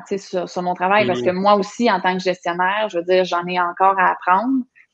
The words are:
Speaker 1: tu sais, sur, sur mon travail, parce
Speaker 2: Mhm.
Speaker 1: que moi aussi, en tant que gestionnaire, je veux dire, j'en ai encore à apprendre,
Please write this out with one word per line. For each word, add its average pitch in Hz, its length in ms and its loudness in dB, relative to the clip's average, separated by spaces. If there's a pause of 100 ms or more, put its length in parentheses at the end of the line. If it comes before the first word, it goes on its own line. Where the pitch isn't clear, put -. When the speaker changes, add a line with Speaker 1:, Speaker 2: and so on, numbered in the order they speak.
Speaker 1:
tu 196 100 -6
sais, 190 120 -14
sur, 175 200 -6
sur - 120 -8
mon 180 120 -4
travail, 190 320 2
parce 185 140 -2
Speaker 2:
Mhm. 185 60 -4
Speaker 1:
que 180 60 2
moi 196 240 2
aussi, 208 360 0
en 190 80 0
tant 185 160 -2
que 185 80 -6
gestionnaire, 185 680 -2
je 175 100 -6
veux 170 40 -4
dire, 185 220 2
j'en 175 220 -4
ai 180 120 -2
encore 190 400 2
à 180 120 4
apprendre, 226 520 0 (300)